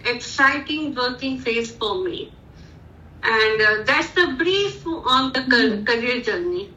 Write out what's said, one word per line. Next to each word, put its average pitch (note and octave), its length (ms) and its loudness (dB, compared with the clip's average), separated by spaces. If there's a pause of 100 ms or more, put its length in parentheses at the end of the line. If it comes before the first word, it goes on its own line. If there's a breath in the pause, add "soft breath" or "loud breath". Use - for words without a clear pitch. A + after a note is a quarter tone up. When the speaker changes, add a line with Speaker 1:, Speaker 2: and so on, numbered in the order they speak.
Speaker 1:
exciting C#4 880 0
working B3+ 460 -4
phase A#3 320 -2
for G3 320 -4
me. - 280 -6 (920 loud breath)
And, A3 380 2
uh, G#3+ 220 4
that's D4+ 280 0
the E4 260 2
brief G4 480 0
on C4 480 0
the C4 80 0
car- A3+ 360 4
Speaker 2:
Hmm. G#3 80 -6
Speaker 1:
career A#3+ 360 0
journey. F4+ 560 -4